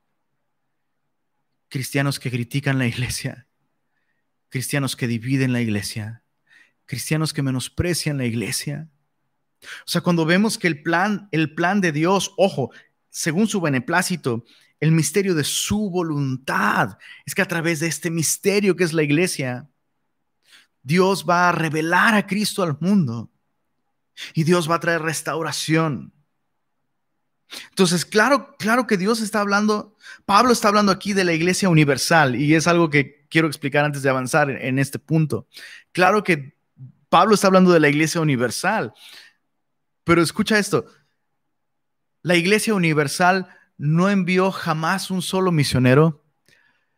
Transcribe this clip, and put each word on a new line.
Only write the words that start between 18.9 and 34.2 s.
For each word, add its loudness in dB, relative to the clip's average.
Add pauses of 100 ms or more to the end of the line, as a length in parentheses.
la 2
iglesia, -2 (1120)
Dios 0
va 4
a 2
revelar 0
a 2
Cristo -4
al -2
mundo 0 (1040)
y -2
Dios 2
va 2
a 0
traer -2
restauración. -4 (1600)
Entonces, 0
claro, 0
claro 0
que 2
Dios 0
está -4
hablando, -2 (280)
Pablo 4
está 2
hablando 4
aquí -4
de 0
la 2
iglesia 0
universal 4
y 2
es 2
algo 2
que -2
quiero 0
explicar -2
antes -4
de 0
avanzar 0